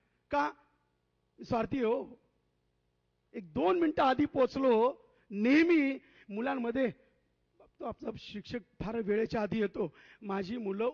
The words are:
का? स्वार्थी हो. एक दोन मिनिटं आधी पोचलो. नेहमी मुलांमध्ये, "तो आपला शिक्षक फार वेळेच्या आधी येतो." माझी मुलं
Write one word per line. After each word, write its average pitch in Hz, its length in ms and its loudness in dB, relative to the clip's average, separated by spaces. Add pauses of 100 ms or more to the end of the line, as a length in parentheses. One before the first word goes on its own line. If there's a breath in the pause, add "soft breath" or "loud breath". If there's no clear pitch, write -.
(280)
का? 285 220 -2 (920)
स्वार्थी 226 360 -2
हो. 247 420 -2 (1120)
एक 180 200 -12
दोन 349 260 2
मिनिटं 330 240 2
आधी 269 220 4
पोचलो. 262 760 2 (300 soft breath)
नेहमी 269 680 4 (300 soft breath)
मुलांमध्ये, 240 600 -2 (880)
"तो 330 60 -10
आपला - 320 -10
शिक्षक 208 420 -12 (240)
फार 214 120 -6
वेळेच्या 220 460 -2
आधी 208 180 -2
येतो." 202 360 -2 (260 loud breath)
माझी 196 360 -6
मुलं 208 360 -2